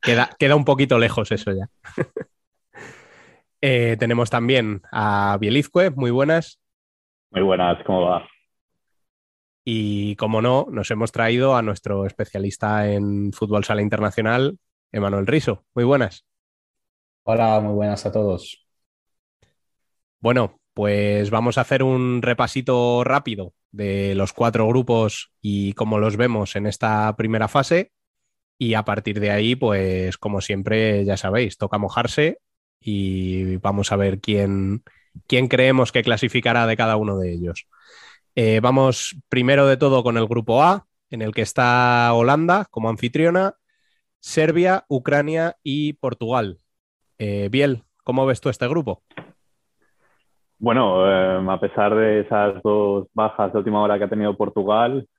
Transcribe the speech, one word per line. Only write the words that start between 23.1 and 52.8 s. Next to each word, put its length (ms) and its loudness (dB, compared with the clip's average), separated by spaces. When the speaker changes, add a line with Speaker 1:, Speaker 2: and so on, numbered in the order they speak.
Speaker 1:
de 420 -2
los 180 -2
cuatro 360 0
grupos 720 0
y 340 -4
cómo 240 -2
los 180 0
vemos 400 -2
en 100 -4
esta 500 -2
primera 320 -2
fase. 440 0
Y 160 0
a 100 -2
partir 360 -4
de 100 0
ahí, 260 0
pues, 640 -2
como 220 -6
siempre, 640 -2
ya 120 0
sabéis, 420 -4
toca 200 -4
mojarse 600 -2
y 800 -4
vamos 340 -2
a 40 0
ver 240 0
quién, 640 -2
quién 220 2
creemos 440 4
que 120 0
clasificará 600 2
de 100 0
cada 200 2
uno 220 -2
de 160 -4
ellos. 340 -8
Eh, 260 4
vamos 540 2
primero 380 4
de 100 4
todo 280 4
con 140 2
el 80 2
grupo 360 2
A, 240 4
en 120 -8
el 120 -4
que 80 -2
está 720 2
Holanda 560 2
como 200 -4
anfitriona, 680 0
Serbia, 680 0
Ucrania 720 -2
y 320 -4
Portugal. 640 -4
Eh, 320 -4
Biel, 340 0
¿cómo 220 0
ves 140 -2
tú 100 -4
este 180 -4
grupo? 340 -4
Speaker 2:
Bueno, 520 2
em, 380 2
a 100 -2
pesar 360 0
de 260 2
esas 420 0
dos 520 2